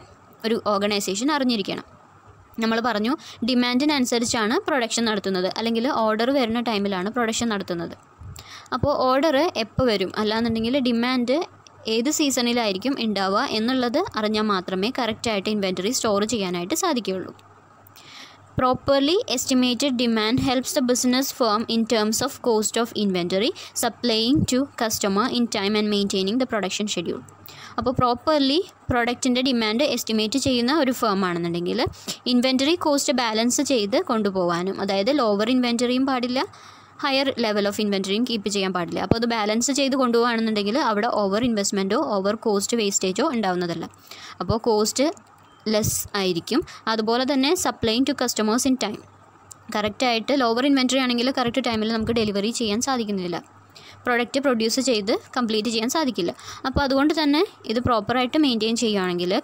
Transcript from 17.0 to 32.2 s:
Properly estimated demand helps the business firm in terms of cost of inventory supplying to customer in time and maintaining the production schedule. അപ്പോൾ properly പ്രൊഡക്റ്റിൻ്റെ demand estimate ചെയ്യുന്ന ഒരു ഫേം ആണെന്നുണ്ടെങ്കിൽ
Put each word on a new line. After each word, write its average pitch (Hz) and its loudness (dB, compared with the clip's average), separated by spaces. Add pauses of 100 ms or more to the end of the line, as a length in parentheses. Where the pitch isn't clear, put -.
Properly 277 2 (180)
estimated 254 0 (100)
demand 226 0 (120)
helps 254 0
the 294 2
business 254 2 (100)
firm 226 2 (120)
in 226 2 (120)
terms 214 2
of 285 -6 (160)
cost 220 0
of 240 -4 (160)
inventory 185 0 (340)
supplying 233 0 (140)
to 247 2 (240)
customer 220 0 (140)
in 240 2 (120)
time 202 0
and 214 2
maintaining 202 0
the 247 -2
production 202 -2
schedule. - -6 (540)
അപ്പോൾ 240 0
properly 269 2 (280)
പ്രൊഡക്റ്റിൻ്റെ 247 0
demand 233 2
estimate 220 0
ചെയ്യുന്ന 247 2
ഒരു 269 2
ഫേം 208 0
ആണെന്നുണ്ടെങ്കിൽ 175 -2 (460)